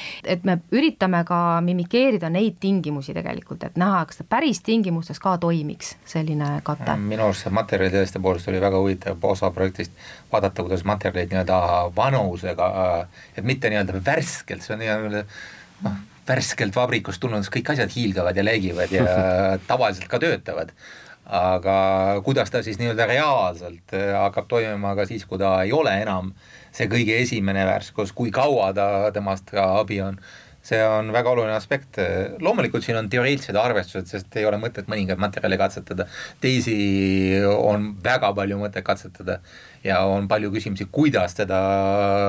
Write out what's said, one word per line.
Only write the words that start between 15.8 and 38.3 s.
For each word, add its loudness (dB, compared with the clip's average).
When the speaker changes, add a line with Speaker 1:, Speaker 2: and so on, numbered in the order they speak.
Speaker 2:
noh, -4
värskelt 0
vabrikust -2
tulnud, -2
kõik -2
asjad -2
hiilgavad 0
ja 2
läigivad 0
ja 4
<laughs> 0
tavaliselt 0
ka 0
töötavad. -4
Aga 2
kuidas 2
ta -2
siis -6
nii-öelda 0
reaalselt, 0
äh, 0
hakkab 0
toimima -2
ka 0
siis, -8
kui -4
ta 4
ei 0
ole 2
enam -4
see -2
kõige 2
esimene 0
värskus, -4
kui -2
kaua 2
ta, 2
temast -4
ka 2
abi -2
on, -6
see 0
on 2
väga 2
oluline 2
aspekt. -4
Loomulikult 0
siin -2
on -4
teoreetilised 0
arvestused, 0
sest -8
ei 2
ole 2
mõtet -8
mõningaid -2
materjale 0
katsetada. -4
Teisi 2
on 2
väga 2